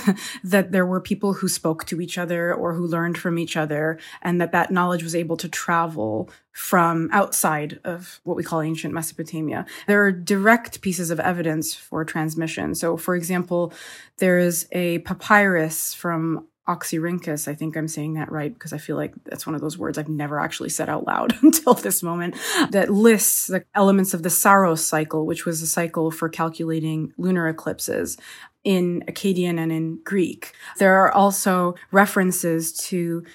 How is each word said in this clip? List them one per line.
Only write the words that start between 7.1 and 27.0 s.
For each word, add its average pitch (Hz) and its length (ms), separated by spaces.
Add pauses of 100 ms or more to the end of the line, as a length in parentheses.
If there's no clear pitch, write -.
outside 156 680
of 180 420
what 175 120
we 180 60
call 165 180
ancient 160 320
Mesopotamia. 160 720 (220)
There 208 160
are 196 100
direct 202 680
pieces 175 280
of 165 80
evidence 160 560
for - 300
transmission. 160 720
So, 165 240
for 180 160
example, 175 580 (460)
there 180 200
is 175 320
a 175 280
papyrus 185 960
from 165 520 (220)
Oxyrhynchus, 170 800
I 147 60
think 156 200
I'm 160 140
saying 156 260
that 151 160
right, 151 220
because 151 220
I 151 40
feel 151 180
like 147 180 (100)
that's - 220
one 156 80
of 147 80
those 156 160
words 151 180
I've 151 140
never 147 280
actually - 300
said - 220
out - 160
loud - 320
<laughs> - 40
until 277 300
this - 300
moment, 170 340 (340)
that 190 200
lists 208 560
the 185 180 (100)
elements 196 380
of 170 100
the 175 60
Saros 185 560
cycle, 156 400
which 160 220
was 165 160
a 160 40
cycle 165 440
for 160 180
calculating 160 880